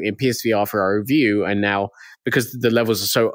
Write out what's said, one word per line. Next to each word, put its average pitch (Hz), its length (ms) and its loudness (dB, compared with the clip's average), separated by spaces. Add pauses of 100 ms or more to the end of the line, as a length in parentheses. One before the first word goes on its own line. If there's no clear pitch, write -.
in 104 100 -4
P 127 140 -2
S 117 140 -2
V 113 100 0
R 104 120 2
for 104 160 -2
our 98 180 0
review, 107 460 2
and 101 160 0
now, 101 300 0 (340)
because 123 280 -2
the 120 180 0
levels 113 320 2
are 98 40 -6
so 113 280 0